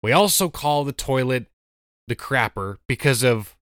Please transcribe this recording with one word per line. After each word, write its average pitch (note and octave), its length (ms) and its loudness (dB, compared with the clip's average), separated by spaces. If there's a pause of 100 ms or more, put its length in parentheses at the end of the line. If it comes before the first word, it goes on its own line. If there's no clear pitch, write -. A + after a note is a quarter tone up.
We A2 100 0
also F#3+ 360 2
call D3 360 -2
the C#3 80 -6
toilet B2+ 540 -2 (600)
the A#2 80 -4
Crapper G#2 640 -2 (100)
because B2+ 340 2
of A2+ 400 0